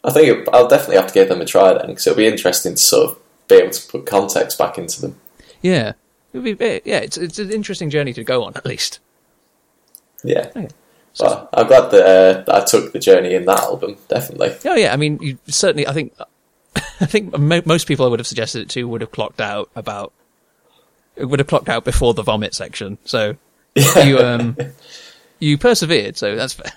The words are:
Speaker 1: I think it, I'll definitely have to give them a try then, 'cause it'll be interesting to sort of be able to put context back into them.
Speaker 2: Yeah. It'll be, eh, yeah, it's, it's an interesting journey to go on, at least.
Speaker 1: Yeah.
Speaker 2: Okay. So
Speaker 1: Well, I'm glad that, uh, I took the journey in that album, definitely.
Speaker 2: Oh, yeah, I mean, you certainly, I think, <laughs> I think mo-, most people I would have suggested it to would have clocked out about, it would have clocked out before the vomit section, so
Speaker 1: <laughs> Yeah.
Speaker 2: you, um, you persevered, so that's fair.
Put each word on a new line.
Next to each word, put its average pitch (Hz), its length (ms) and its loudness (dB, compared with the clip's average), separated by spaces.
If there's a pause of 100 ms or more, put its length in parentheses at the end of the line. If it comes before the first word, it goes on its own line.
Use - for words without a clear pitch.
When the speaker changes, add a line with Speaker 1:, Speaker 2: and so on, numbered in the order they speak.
Speaker 1:
I 143 80 0
think 147 160 6
it, - 240 0
I'll 120 160 6
definitely 143 280 4
have - 120 4
to - 60 -14
give 95 140 6
them 90 120 -2
a 82 40 -6
try 92 300 4
then, - 200 -6
'cause - 120 -6
it'll 85 100 2
be 110 100 2
interesting 90 480 -2
to - 60 -4
sort - 300 2
of - 80 -18 (300)
be 95 80 8
able 92 160 6
to - 160 -12
put - 180 -10
context 98 520 -2
back - 200 -4
into - 220 -10
them. - 160 -10 (460)
Speaker 2:
Yeah. 143 300 -2 (400)
It'll 254 120 -10
be, 208 200 -4
eh, 190 200 -4
yeah, - 140 -4
it's, 139 180 -8
it's 170 220 -10
an 202 120 -10
interesting 202 400 -8
journey 139 220 -4
to 117 120 -12
go 123 200 -2
on, - 120 -14
at - 80 -14
least. - 360 -8 (1200)
Speaker 1:
Yeah. - 240 -2 (100)
Speaker 2:
Okay. 202 120 -10 (440)
So - 140 -6
Speaker 1:
Well, - 260 -2
I'm - 140 2
glad 131 240 6
that, 95 580 6
uh, 101 120 4
I - 40 -6
took - 280 0
the - 80 -8
journey 90 340 4
in 90 120 -2
that 95 140 2
album, - 360 -6 (120)
definitely. - 460 -4 (100)
Speaker 2:
Oh, 339 120 -2
yeah, 202 160 2
I 131 40 -2
mean, 151 240 -4
you 139 180 -10 (100)
certainly, 151 400 -2
I 139 40 -6
think, 147 220 -6 (360)
<laughs> - 260 -18 (240)
I 175 60 0
think 202 300 -2
mo-, 160 280 2
most 160 240 0
people 131 180 0
I - 20 2
would 120 120 0
have - 80 -10
suggested 113 340 -8
it - 80 -14
to 123 140 -6
would 117 160 -8
have 110 100 -10
clocked - 300 -8
out 104 340 -6
about, 104 380 -12 (1040)
it - 80 -8
would 135 160 -2
have 139 80 -2
clocked - 200 -2
out 117 160 -4
before 120 300 0
the 107 80 -6
vomit 107 320 -4
section, 98 500 -12
so 110 320 -4 (180)
Speaker 1:
<laughs> - 200 -20
Yeah. 143 300 4
Speaker 2:
you, 135 160 4
um, 120 360 0 (840)
you 147 180 0
persevered, 160 580 0
so 104 200 -4
that's 127 160 -6
fair. - 240 -16